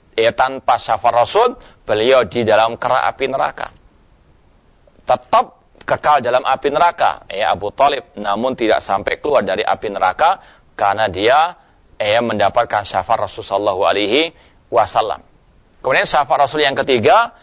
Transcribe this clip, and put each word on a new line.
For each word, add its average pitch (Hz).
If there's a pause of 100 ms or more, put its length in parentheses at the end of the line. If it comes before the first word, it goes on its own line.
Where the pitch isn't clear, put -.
(180)
ya, 113
tanpa 131
syafaat 117
Rasul, 208 (320)
beliau 117
di 120
dalam 110
kera 123
api 127
neraka. 143 (1400)
Tetap -
kekal 143
dalam 123
api 135
neraka, 147
ya, 95
Abu 98
Thalib, 139
namun 107
tidak 107
sampai -
keluar 123
dari 95
api -
neraka 98 (320)
karena 104
dia, 123 (440)
ya, 107
mendapatkan 107
syafaat 104
Rasul 110
sallallahu 101
alaihi 104 (400)
wasallam. 107 (600)
Kemudian 160
syafaat 139
Rasul 156
yang 135
ketiga, 160